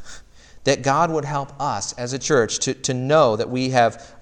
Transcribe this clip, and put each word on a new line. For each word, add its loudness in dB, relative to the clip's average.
that 0
God 2
would -2
help -6
us -4
as -8
a -4
church 2
to, -2
to -6
know 4
that -2
we -2
have 2